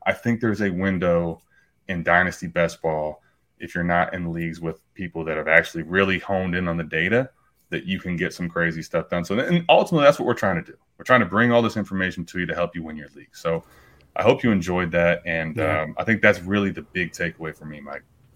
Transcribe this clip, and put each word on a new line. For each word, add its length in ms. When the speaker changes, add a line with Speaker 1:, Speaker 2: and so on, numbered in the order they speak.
Speaker 1:
I 80
think 260
there's 220
a 80
window 720
in 140
dynasty 440
best 340
ball, 420
if 160
you're 100
not 300
in 180
leagues 280
with 200
people 300
that 120
have 120
actually 340
really 360
honed 360
in 140
on 100
the 60
data, 440
that 160
you 140
can 180
get 160
some 160
crazy 340
stuff 280
done. 160
So, 120
and 300
ultimately, 380
that's 120
what 80
we're 80
trying 220
to 160
do. 40
We're 80
trying 160
to 60
bring 260
all 100
this 140
information 500
to 140
you 60
to 80
help 200
you 80
win 140
your 180
league. 200
So 280
I 60
hope 200
you 80
enjoyed 420
that. 340
And, 300
Speaker 2:
Yeah. 260
Speaker 1:
um, 160
I 60
think 180
that's 180
really 300
the 120
big 300
takeaway 420
for 120
me, 140
Mike. 220